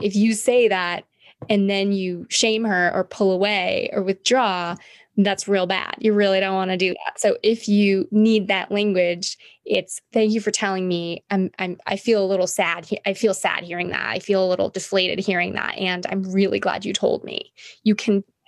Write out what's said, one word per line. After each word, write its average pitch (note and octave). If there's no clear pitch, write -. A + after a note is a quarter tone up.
If G3+
you A3
say A#3+
that F3+
and G3+
then G3
you F3+
shame A3
her F3+
or F#3
pull -
away F#3
or G3+
withdraw, F#3+
that's G3
real F#3+
bad. F#3
You A3
really G3
don't F#3+
wanna F#3
do F#3
that. -
So -
if A3+
you G3+
need G#3+
that F#3+
language, F#3
it's, -
"Thank G#3+
you A3
for G#3
telling F#3+
me. E3+
I'm, F#3+
I'm, F3+
I G3
feel G#3
a F#3+
little F#3
sad. E3+
He-, -
I G3
feel G#3
sad -
hearing F3
that. -
I G#2+
feel F#3+
a F#3
little F#3
deflated F#3
hearing F#3
that. -
And F3+
I'm F#3+
really G3
glad G3
you G3+
told -
me." -
You G#3+
can G3+